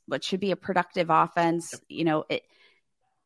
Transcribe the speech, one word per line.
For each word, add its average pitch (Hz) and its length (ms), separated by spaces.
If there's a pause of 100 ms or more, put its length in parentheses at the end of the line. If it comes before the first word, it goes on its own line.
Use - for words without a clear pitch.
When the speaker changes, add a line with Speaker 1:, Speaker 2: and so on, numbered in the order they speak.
Speaker 1:
what 143 160
should 190 160
be 196 100
a 175 60
productive 180 560
offense, 165 640
Speaker 2:
Yep. - 160
Speaker 1:
you - 160
know, 156 220
it, - 140 (840)